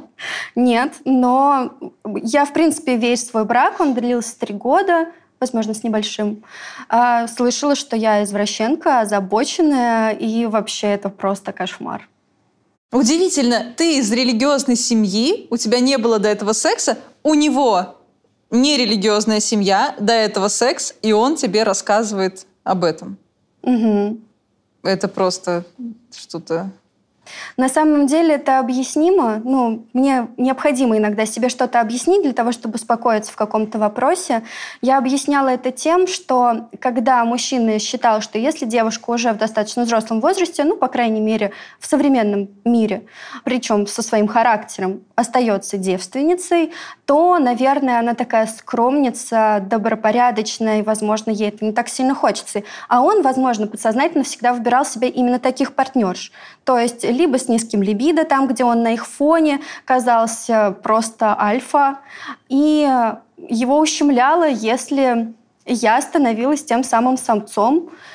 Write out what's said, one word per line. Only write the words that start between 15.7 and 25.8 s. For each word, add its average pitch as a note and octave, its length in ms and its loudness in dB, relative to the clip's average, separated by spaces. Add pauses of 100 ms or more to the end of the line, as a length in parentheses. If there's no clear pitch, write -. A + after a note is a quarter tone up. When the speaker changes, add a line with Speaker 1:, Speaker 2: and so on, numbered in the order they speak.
Speaker 2:
не C4+ 180 2
было A3+ 220 2
до G3 100 0
этого G#3 240 -2
секса, D#4 440 0 (260)
у D4+ 120 2
него B3+ 600 2 (560)
нерелигиозная A3 880 2
семья, G#3 600 0
до G#3 140 2
этого G#3 360 0
секс, - 520 -2
и A3 120 2
он B3 240 2
тебе G#3+ 260 0
рассказывает G3+ 840 -2 (180)
об F3+ 200 -2
этом. E3+ 340 -4 (460)
Speaker 1:
Мгм. A3 560 0 (640)
Speaker 2:
Это F#3+ 240 -2
просто F3+ 560 -4 (500)